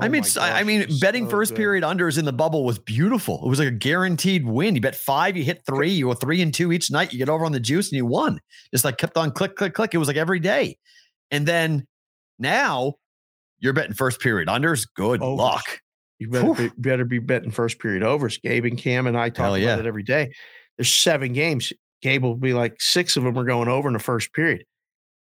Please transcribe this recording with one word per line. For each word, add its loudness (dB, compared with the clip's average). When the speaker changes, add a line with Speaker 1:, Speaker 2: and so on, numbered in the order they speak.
Speaker 1:
I 2
Speaker 2:
Oh 2
Speaker 1:
mean, 2
Speaker 2:
my 0
Speaker 1:
s-, 0
I, 2
I 2
Speaker 2:
gosh, 0
Speaker 1:
mean, 4
Speaker 2:
it -2
was 0
Speaker 1:
betting 2
Speaker 2:
so -6
Speaker 1:
first 2
Speaker 2:
good. -6
Speaker 1:
period 2
unders 0
in 0
the 0
bubble 2
was 0
beautiful. 0
It 0
was 2
like 2
a 0
guaranteed 0
win. 2
You 0
bet 0
five, 0
you -4
hit -4
three, 0
you 0
go 0
three 0
and 2
two 0
each -2
night, 0
you -10
get 0
over 0
on -2
the -2
juice 0
and -2
you 0
won. 0
Just, 0
like, -2
kept -4
on 0
click, -4
click, -2
click. -2
It 2
was, 2
like, 0
every 0
day. 0
And 0
then 2
now 0
you're 0
betting 0
first -2
period 0
unders. 0
Good 0
Speaker 2:
Overs. -4
Speaker 1:
luck. -2
Speaker 2:
You -10
better 2
Speaker 1:
Whew. 0
Speaker 2:
be, -8
better 0
be -2
betting -2
first -2
period -2
overs. 0
Gabe -2
and -2
Cam 0
and 0
I 0
talk -12
Speaker 1:
Hell 2
Speaker 2:
about 2
Speaker 1:
yeah. 2
Speaker 2:
it -4
every -4
day. 0
There's 0
seven 2
games. -2
Gabe 2
will 0
be 0
like, -2
"Six 2
of 0
them 0
are 0
going 2
over 0
in 0
the -2
first -4
period." 0